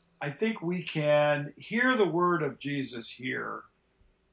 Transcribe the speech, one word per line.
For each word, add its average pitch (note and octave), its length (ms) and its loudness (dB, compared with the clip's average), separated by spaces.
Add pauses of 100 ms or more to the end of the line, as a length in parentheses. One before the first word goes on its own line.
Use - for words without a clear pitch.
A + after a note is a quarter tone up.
(220)
I D3 80 -4
think A3 320 -2
we E3+ 220 -2
can D3 720 2
hear B3 400 2
the G#3+ 100 4
word E3+ 380 2
of C3+ 160 -4
Jesus B2+ 500 -6
here A#2 520 -8 (720)